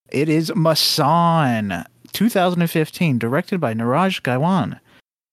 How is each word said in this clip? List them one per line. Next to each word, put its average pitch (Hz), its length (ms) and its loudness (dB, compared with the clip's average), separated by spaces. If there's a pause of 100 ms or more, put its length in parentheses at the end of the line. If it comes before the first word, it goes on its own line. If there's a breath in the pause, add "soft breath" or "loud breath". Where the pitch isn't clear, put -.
(100)
It 151 180 -2
is 160 240 0
Masan, 156 1300 0 (280)
two 214 180 0
thousand 180 320 2
and 170 80 0
fifteen, 151 480 0
directed 143 420 -2
by 117 140 -2
Niraj 139 480 0
Gaiwan. 139 580 -2 (520 soft breath)